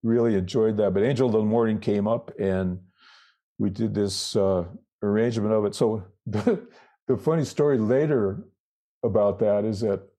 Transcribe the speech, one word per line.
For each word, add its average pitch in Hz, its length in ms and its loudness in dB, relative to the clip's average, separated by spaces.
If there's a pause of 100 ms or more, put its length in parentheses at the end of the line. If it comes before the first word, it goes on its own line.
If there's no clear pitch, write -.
Really 117 320 2
enjoyed 104 420 0
that. 101 160 2
But 98 80 2
Angel 131 240 2
of 117 80 0
the 110 80 2
Morning 110 380 2
came 104 280 0
up - 320 -2
and 95 380 -2 (800)
we 104 140 -2
did 104 240 -2
this, 101 400 -4
uh, 95 300 2 (360)
arrangement 107 520 0
of 107 120 2
it. 101 80 -2
So 110 300 0 (120)
<laughs> - 120 -20
the, 110 400 -2 (400)
the 131 100 0
funny 160 260 0
story 147 360 0
later 123 680 0 (580)
about 101 360 2
that 104 260 2
is 107 140 -2
that 101 240 -2 (160)